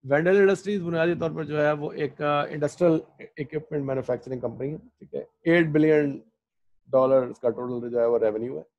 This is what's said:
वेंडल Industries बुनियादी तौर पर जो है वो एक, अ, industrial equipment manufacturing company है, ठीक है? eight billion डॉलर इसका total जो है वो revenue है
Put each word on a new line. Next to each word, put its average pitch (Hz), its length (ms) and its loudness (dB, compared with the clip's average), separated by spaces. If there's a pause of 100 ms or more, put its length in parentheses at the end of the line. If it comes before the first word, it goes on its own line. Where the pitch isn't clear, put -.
वेंडल 160 300 4
Industries 196 440 2
बुनियादी 170 340 0
तौर 165 200 -4
पर 160 100 -6
जो 147 140 -4
है 147 140 2
वो 147 200 -6
एक, 147 300 -6
अ, 147 240 0
industrial 156 560 0 (360)
equipment 151 460 -6
manufacturing 131 580 -4
company 120 260 -8
है, 151 100 -8
ठीक - 360 -20
है? - 140 -8 (180)
eight 170 200 4
billion 151 520 4 (720)
डॉलर 131 400 4
इसका 120 200 -2
total 120 380 -6
जो 120 120 -2
है 117 80 2
वो 117 80 2
revenue 113 400 0
है 156 60 -10 (160)